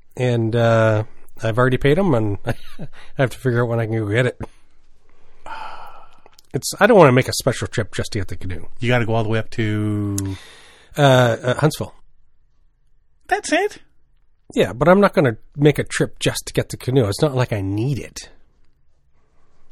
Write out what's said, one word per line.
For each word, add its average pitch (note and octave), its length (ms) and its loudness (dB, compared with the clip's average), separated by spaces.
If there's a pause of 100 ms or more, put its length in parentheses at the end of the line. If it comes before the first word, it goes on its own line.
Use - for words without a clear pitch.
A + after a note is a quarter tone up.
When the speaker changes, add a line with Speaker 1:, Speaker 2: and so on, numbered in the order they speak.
(160)
Speaker 1:
and, A#2+ 400 0
uh, A2+ 480 4 (380)
I've A2 160 0
already B2+ 180 4
paid C#3+ 220 2
him, F#3 160 2
and G#2+ 280 0
<laughs> - 40 -6
I A2+ 80 -2 (640)
have C3 140 2
to - 60 -10
figure A#2+ 240 0
out A#2+ 60 0
when A#2 120 0
I A2+ 40 -2
can A2 140 -2
go A2 100 -2
get A2+ 160 2
it. - 160 -4 (2000)
It's, - 280 -6
I G3+ 60 6
don't A3 100 6
wanna D3+ 160 10
make B2+ 160 2
a A2 60 -4
special - 320 -2
trip - 280 -4
just - 180 -4
to G#2+ 80 -2
get - 80 -4
the G#2+ 80 -6
canoe. F2+ 280 -4 (140)
Speaker 2:
You A#2 100 -2
gotta B2 180 2
go A2 80 0
all A2+ 100 2
the G#2 40 -2
way A2 120 0
up G#2 100 -6
to G#2 880 -2 (600)
Speaker 1:
Uh, - 40 0 (420)
uh, B2 180 0
Huntsville. C#3+ 340 0 (1300)
Speaker 2:
That's G4+ 260 -4
it? G4 260 0 (760)
Speaker 1:
Yeah, D3+ 180 2
but C3+ 160 2
I'm F#3+ 120 6
not G3 140 4
gonna B2 220 2 (200)
make C#3+ 220 4
a - 60 -2
trip - 360 -4
just - 260 -2
to - 80 -12
get B2 140 -2
the - 80 -10
canoe. B2+ 320 0
It's G2+ 120 -4
not D3 140 2
like B2 180 0
I G#2+ 80 -2
need G#2+ 380 -2
it. - 320 -12 (1400)